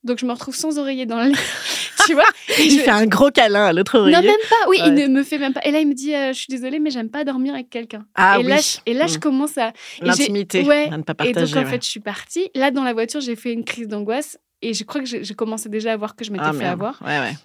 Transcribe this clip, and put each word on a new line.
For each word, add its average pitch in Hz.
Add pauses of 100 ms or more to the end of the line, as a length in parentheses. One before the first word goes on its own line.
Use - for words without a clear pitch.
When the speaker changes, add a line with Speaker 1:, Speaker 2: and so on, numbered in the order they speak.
Speaker 1:
Donc, 240
je 254
me 247
retrouve 247
sans 311
oreiller 269
dans 226
le 254
lit. 277
<laughs> -
Tu -
vois ? 294 (340)
Et 294
Speaker 2:
Il 311
Speaker 1:
je 285
Speaker 2:
fait 269
un 214
gros 220
câlin 208
à 175
l'autre 196
Speaker 1:
Non, 220
Speaker 2:
oreiller. 339
Speaker 1:
même 415 (140)
pas. 440
Oui, 370
Speaker 2:
Ouais. 339
Speaker 1:
il 285
ne 285
me 269
fait 285
même 269
pas. -
Et 302
là, 302
il 311
me 285
dit, 277
euh, « 277
Je 254
suis -
désolée, 262
mais 302
j'aime 233
pas 285
dormir 269
avec 262
quelqu'un. » 226 (100)
Speaker 2:
Ah 196
Speaker 1:
Et 247
là, 262
Speaker 2:
oui. 302 (240)
Speaker 1:
je... 226
et 240
là, 294
je 320
Speaker 2:
Mm. -
Speaker 1:
commence 294
à, 226
et 233 (280)
j'ai, 175
Speaker 2:
L'intimité, 190
Speaker 1:
ouais. 294
Speaker 2:
à 151
ne 156
pas 156
Speaker 1:
Et -
donc, 247
Speaker 2:
partager, 156
Speaker 1:
en -
Speaker 2:
ouais. 135
Speaker 1:
fait, -
je -
suis 220
partie. 330
Là, 269
dans 269
la 247
voiture, 226
j'ai 247
fait 233
une 226
crise 233
d'angoisse. 208 (240)
Et 233
je 214
crois 294
que 262
j'ai, 233
j'ai 202
commencé 220
déjà 220
à 214
voir 214
que 233
je 214
m'étais 170
Speaker 2:
Ah, 156
Speaker 1:
fait 143
Speaker 2:
merde. 113
Speaker 1:
avoir. -
Speaker 2:
Ouais, 147
ouais. 123 (120)